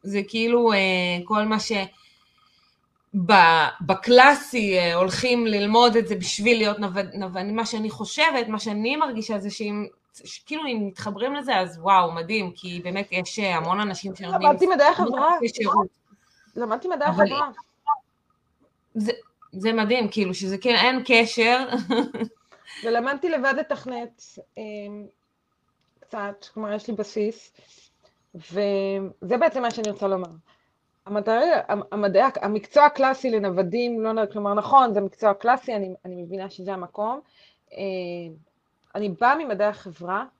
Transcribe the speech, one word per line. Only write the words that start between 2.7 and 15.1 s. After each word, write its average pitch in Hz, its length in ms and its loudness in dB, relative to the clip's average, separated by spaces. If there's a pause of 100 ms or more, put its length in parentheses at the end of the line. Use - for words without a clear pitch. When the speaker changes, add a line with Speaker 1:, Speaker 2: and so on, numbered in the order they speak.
Speaker 1:
ב-, 165 420 8 (120)
בקלאסי, 240 1000 4
אה, 175 160 2
הולכים 226 520 0
ללמוד 214 500 4
את 226 120 2
זה 214 80 -2
בשביל 214 420 0
להיות 208 200 0
נווד-, 190 360 -4
נווד-, 190 380 -6
מה 226 140 -2
שאני 220 240 -6
חושבת, 254 580 -2
מה 214 100 -4
שאני 220 380 -2
מרגישה 233 420 -4
זה 196 120 -8
שאם, 208 360 -8 (380)
ש-, - 220 -18
כאילו, 311 200 -8
אם 226 200 -4
מתחברים 208 480 -6
לזה, 262 220 -2
אז 175 220 -2
וואו, 180 340 2
מדהים, 175 420 -4
כי 175 300 -12
באמת 196 260 -6
יש, 180 280 -6
אה, 196 180 -2
המון 165 240 -2
אנשים 196 340 -6
שנותנים 190 280 -4
Speaker 2:
למדתי 294 240 4
מדעי 302 200 4
Speaker 1:
המון 349 220 4
Speaker 2:
החברה. 269 240 2 (220)